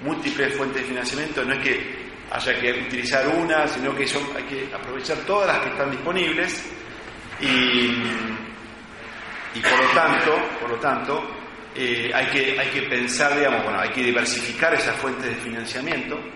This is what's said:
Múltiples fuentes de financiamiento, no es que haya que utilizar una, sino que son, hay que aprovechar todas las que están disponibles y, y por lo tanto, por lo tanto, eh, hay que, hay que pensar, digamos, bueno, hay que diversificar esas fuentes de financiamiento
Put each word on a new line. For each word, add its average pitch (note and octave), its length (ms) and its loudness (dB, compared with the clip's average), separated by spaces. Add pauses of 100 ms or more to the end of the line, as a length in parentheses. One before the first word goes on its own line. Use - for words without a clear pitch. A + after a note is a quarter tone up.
Múltiples C#3+ 520 0
fuentes C3 280 -2
de A#2+ 40 -6
financiamiento, C3 560 -2
no B2 100 2
es C3+ 100 -2
que - 420 0 (260)
haya B2 280 0
que B2 120 2 (160)
utilizar B2+ 400 2
una, D#3 400 4
sino C3+ 280 -2
que C#3 120 0
son, C#3+ 160 0 (120)
hay C3 80 -4
que C3+ 300 -6
aprovechar C3+ 440 -4 (100)
todas G3 200 4
las D3+ 120 4
que C3 100 -2
están C#3 220 0
disponibles E3 800 0 (680)
y, C#3 60 -2 (2000)
y A#2 80 -4
por - 220 4
lo B3+ 100 6
tanto, D#3 420 6 (240)
por A#2+ 120 -4
lo A#2 60 0
tanto, C3 540 0 (440)
eh, A#2+ 380 0
hay B2+ 140 4
que, C3+ 320 2
hay C3+ 100 2
que C#3 140 -2
pensar, C3 520 2
digamos, C3 280 4
bueno, G#2 160 0
hay F#2 100 2
que B2+ 140 -2
diversificar A#2+ 720 2
esas A#2+ 240 2
fuentes C3 280 -2
de B2+ 100 -2
financiamiento B2+ 840 -4 (160)